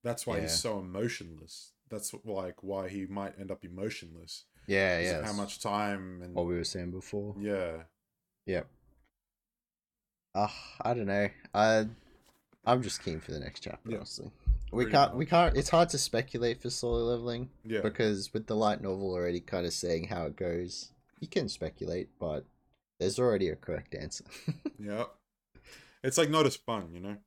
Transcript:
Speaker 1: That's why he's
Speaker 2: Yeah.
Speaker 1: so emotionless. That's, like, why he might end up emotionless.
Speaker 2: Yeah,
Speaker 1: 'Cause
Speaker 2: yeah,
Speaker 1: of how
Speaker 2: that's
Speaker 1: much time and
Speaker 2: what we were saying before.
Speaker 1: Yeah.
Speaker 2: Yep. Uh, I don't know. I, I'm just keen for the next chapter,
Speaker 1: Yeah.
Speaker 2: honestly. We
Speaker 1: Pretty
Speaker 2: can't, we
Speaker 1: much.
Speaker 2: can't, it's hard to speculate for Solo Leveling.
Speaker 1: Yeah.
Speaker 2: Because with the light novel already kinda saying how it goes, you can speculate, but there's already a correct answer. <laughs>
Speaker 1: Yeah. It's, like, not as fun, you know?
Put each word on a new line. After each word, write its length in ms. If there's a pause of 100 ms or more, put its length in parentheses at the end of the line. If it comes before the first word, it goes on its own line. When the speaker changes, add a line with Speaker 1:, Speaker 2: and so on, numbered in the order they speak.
Speaker 1:
That's 220
why 140
he's 120
Speaker 2:
Yeah. 40
Speaker 1:
so 240
emotionless. 920 (160)
That's, 240 (100)
like, 400
why 240
he 180
might 320
end 140
up 140
emotionless. 800 (220)
Speaker 2:
Yeah, 300
Speaker 1:
'Cause 80
Speaker 2:
yeah, 140
Speaker 1:
of 40
how 80
Speaker 2:
that's 60
Speaker 1:
much 240
time 600
and 140
Speaker 2:
what 100
we 100
were 100
saying 260
before. 480
Speaker 1:
Yeah. 460 (600)
Speaker 2:
Yep. 240 (1700)
Uh, 140 (320)
I 120
don't 140
know. 220 (240)
I, 340 (760)
I'm 180
just 180
keen 200
for 100
the 80
next 220
chapter, 280
Speaker 1:
Yeah. 80
Speaker 2:
honestly. 320 (440)
We 100
Speaker 1:
Pretty 140
Speaker 2:
can't, 180
we 80
Speaker 1:
much. 60
Speaker 2:
can't, 280
it's 120
hard 200
to 80
speculate 640
for 80
Solo 360
Leveling. 440 (140)
Speaker 1:
Yeah. 160
Speaker 2:
Because 540
with 140
the 100
light 240
novel 320
already 260
kinda 320
saying 380
how 160
it 100
goes, 560 (300)
you 80
can 180
speculate, 640 (100)
but 260 (540)
there's 200
already 280
a 80
correct 400
answer. 300 (200)
<laughs> 340
Speaker 1:
Yeah. 260 (1000)
It's, 140
like, 120
not 160
as 120
fun, 360
you 60
know? 280